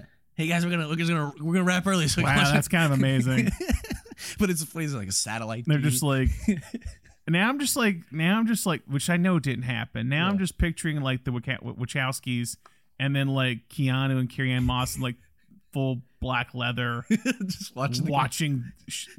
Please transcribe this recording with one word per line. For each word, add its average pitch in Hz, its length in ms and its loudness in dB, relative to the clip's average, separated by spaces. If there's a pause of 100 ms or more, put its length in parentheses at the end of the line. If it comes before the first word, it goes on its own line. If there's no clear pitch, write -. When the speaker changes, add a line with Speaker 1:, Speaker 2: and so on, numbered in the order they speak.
Speaker 1:
<laughs> - 60 -20 (260)
Hey, 160 120 -2
guys, 170 180 2
we're 175 60 0
gonna, 165 160 0
we're 156 80 -2
just 165 160 0
gonna, 147 300 0
we're 165 120 0
gonna 185 120 4
wrap 180 200 2
early. 180 220 2
So - 140 0
we - 20 -2
Speaker 2:
Wow, 139 120 2
Speaker 1:
can 143 100 6
watch 143 80 4
Speaker 2:
that's 147 140 4
Speaker 1:
it. - 40 -8
Speaker 2:
kind 165 200 4
of 135 60 4
amazing. 131 580 4
Speaker 1:
<laughs> - 840 -6
But 196 100 4
it's, 165 140 0
it's 151 300 -6
like 101 160 -6
a - 20 -4
satellite 113 560 -4
Speaker 2:
They're 151 100 4
Speaker 1:
T 135 60 0
V. 151 60 4
Speaker 2:
just 127 120 0
like, 135 280 4 (180)
Speaker 1:
<laughs> - 800 -6
Speaker 2:
now 180 220 2
I'm 277 100 -2
just 277 160 0
like, 214 220 2 (140)
now 170 280 2
I'm 226 80 2
just 226 180 0
like, 165 220 0
which 135 220 -2
I 175 80 4
know 175 220 4
didn't 127 240 -2
happen. 120 460 -4
Now 156 180 0
I'm 202 80 2
Speaker 1:
Yeah. 190 40 2
Speaker 2:
just 185 180 -2
picturing, 160 440 -2
like, 131 240 -2
the 135 60 -2
Wacha-, 123 300 -4
Wa-, 120 120 -8
Wachowskis 123 840 -4 (420)
and 139 180 -2
then, 139 120 2
like, 131 420 -2
Keanu 135 500 0
and 123 100 -2
Carrie-Anne 127 340 -2
Moss 123 320 0
in, 131 60 -8
like, 123 160 -4 (560)
full 131 280 -2 (180)
black 123 340 -2
leather, 120 540 -2
Speaker 1:
<laughs> 220 400 -2
Just - 280 -10
watching 131 300 -2
the 156 60 0
Speaker 2:
watching, 135 600 0 (180)
sh-, - 180 -10 (120)